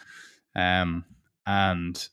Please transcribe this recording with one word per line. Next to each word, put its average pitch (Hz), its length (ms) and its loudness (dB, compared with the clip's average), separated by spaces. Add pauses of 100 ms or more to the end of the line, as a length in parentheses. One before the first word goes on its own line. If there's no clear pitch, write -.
(540)
Um, 90 500 0 (420)
and, 92 680 0